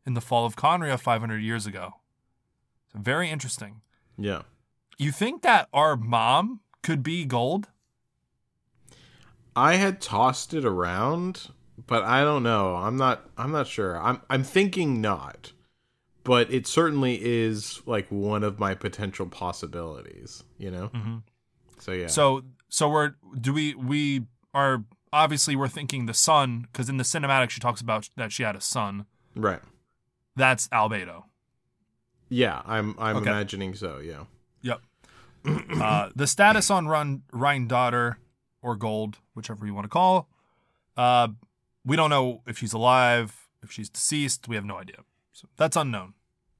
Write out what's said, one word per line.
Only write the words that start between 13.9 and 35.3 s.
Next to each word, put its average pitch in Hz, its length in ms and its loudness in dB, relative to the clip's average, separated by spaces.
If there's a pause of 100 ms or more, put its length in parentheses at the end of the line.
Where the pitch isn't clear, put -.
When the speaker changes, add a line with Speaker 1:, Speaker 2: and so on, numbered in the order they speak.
Speaker 2:
I'm, 117 200 0 (100)
I'm 135 140 0
thinking 180 560 0
not, 90 520 -4 (720)
but 120 280 4
it 123 140 -2
certainly 139 560 2
is, 113 640 -2
like, 107 240 -2
one 104 340 -2
of 104 140 -4
my 95 160 0
potential 95 520 -8
possibilities, 82 1200 -10 (140)
you 95 120 -10
know? 90 180 -8
Speaker 1:
Mm-hmm. 113 280 -8 (600)
Speaker 2:
So, - 140 -10
yeah. 90 140 -4
Speaker 1:
So, 135 360 2 (260)
so 151 200 0
we're, 147 260 0 (260)
do 131 120 0
we, 151 220 0
we 139 480 -2 (320)
are, 135 300 2 (280)
obviously 147 440 2
we're 135 120 0
thinking 135 380 -6
the 113 80 -4
son, 127 580 2
'cause 123 160 -4
in 135 100 -2
the 123 60 0
cinematic 135 460 2
she 123 100 -10
talks 120 200 -2
about 110 360 -2
that 113 160 -6
she 127 100 -4
had 104 120 -2
a 95 60 -14
son. 101 460 -4 (280)
Speaker 2:
Right. 101 260 0 (760)
Speaker 1:
That's 131 320 2
Albedo. 104 560 -2 (1040)
Speaker 2:
Yeah, 117 360 2
I'm, 107 340 -2
I'm 110 180 0
Speaker 1:
Okay. 104 140 0
Speaker 2:
imagining 98 440 -2
so, 87 240 -8
yeah. 76 260 -14 (380)
Speaker 1:
Yep. - 180 -4 (640)